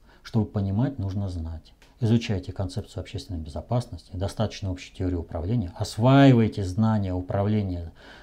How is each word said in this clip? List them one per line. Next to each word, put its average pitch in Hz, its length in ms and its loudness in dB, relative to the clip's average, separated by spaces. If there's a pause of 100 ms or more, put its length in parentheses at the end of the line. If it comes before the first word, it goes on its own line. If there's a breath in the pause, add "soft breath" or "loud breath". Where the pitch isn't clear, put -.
(220 soft breath)
чтобы 104 240 0
понимать, 101 520 0
нужно 98 300 -4
знать. 82 440 -8 (280 soft breath)
Изучайте 110 520 0
концепцию - 480 -8
общественной - 400 -10
безопасности, 82 760 -6
достаточно 98 560 -4
общей - 220 -10
теории 90 220 -2
управления, 85 600 -4
осваивайте 117 880 6
знания 101 500 2
управления 95 800 -2 (300 loud breath)